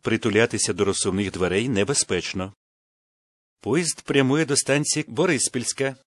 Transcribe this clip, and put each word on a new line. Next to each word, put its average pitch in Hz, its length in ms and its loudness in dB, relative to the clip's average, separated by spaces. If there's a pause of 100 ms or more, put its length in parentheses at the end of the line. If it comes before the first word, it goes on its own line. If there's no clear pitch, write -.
притулятися 110 680 2
до 95 120 0
розсувних 95 460 0
дверей 92 380 0
небезпечно. 98 840 -2 (1040)
Поїзд 156 420 -2
прямує 135 420 2
до 139 120 0
станції 147 520 0
Бориспільська. 135 880 -2 (180)